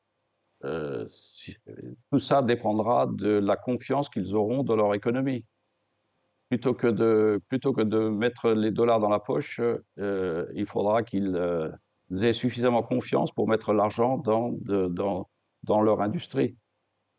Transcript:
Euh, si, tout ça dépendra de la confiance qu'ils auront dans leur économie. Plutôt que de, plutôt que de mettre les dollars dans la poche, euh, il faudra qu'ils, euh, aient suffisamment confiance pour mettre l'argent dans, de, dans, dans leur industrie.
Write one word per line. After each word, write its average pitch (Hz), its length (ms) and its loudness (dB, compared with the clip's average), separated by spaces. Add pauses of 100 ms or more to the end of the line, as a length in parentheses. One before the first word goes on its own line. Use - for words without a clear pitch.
(640)
Euh, - 440 -6
si, - 480 -16 (540)
tout 139 80 4
ça 139 220 2
dépendra 117 640 2
de 101 220 -2
la 101 280 2
confiance 131 520 -2
qu'ils 95 260 -6
auront 110 280 0
dans 117 140 0
leur 104 180 2
économie. 123 500 -2 (1040)
Plutôt 123 260 0
que 131 120 0
de, 107 640 4
plutôt 135 240 0
que 117 100 0
de 110 260 2
mettre 117 440 0
les 110 180 2
dollars 117 300 4
dans 104 100 2
la 104 80 4
poche, 139 420 -4 (380)
euh, 95 560 -2
il 101 100 -4
faudra 107 380 0
qu'ils, 98 320 -2
euh, 87 340 -2 (540)
aient 117 100 4
suffisamment 120 500 0
confiance 127 500 -2
pour 110 160 0
mettre 107 240 2
l'argent 110 440 2
dans, 113 360 0
de, 98 340 -2
dans, 92 420 -4 (360)
dans 107 180 2
leur 90 180 4
industrie. 127 560 -2 (640)